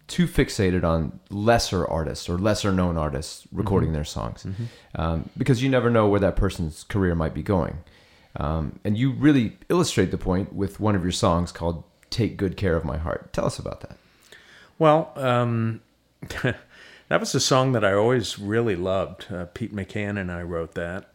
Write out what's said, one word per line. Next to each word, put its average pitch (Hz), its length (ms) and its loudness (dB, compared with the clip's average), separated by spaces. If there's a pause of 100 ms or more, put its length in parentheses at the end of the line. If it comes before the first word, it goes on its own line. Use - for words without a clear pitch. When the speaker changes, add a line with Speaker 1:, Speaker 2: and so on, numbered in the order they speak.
Speaker 1:
too 175 200 0
fixated 92 580 2
on 82 340 0 (100)
lesser 101 560 2
artists 80 440 -4
or 87 80 -2
lesser 101 340 0
known 90 240 2
artists 76 560 -4
recording 92 380 2
Speaker 2:
Mm-hmm. 78 60 -2
Speaker 1:
their 76 100 -2
songs, - 400 -8
Speaker 2:
Mm-hmm. 95 180 -8 (320)
Speaker 1:
um, 82 420 -2
because 123 240 2
you 135 60 0
never 123 220 4
know 110 180 6
where 101 140 4
that 98 160 2
person's 90 480 -2
career 92 300 2
might 78 180 -2
be 80 100 -6
going. 80 360 0 (560)
Um, 76 480 -4
and 107 140 0
you 131 140 2
really 120 460 4 (120)
illustrate 113 400 2
the 92 80 -2
point 92 360 -2
with 98 260 -6
one 104 160 2
of 87 80 0
your 87 80 0
songs 87 400 2
called 85 320 -4 (260)
Take 104 260 -2
Good 95 220 -2
Care 87 180 2
of 82 80 0
My 76 140 -4
Heart. - 340 -6
Tell - 140 -2
us - 140 -2
about - 220 -10
that. - 140 -18 (840)
Speaker 2:
Well, 156 360 4
um, 120 680 0 (400)
<laughs> - 200 -10
that - 800 -4
was 220 160 -4
a 202 40 4
song 131 340 2
that 107 120 2
I 98 80 4
always 107 460 2
really 107 360 0
loved. 92 560 -4
Uh, 87 220 -6
Pete 101 220 -8
McCann 101 440 -6
and 90 120 -6
I 87 100 -8
wrote 85 320 -6
that. 87 420 -8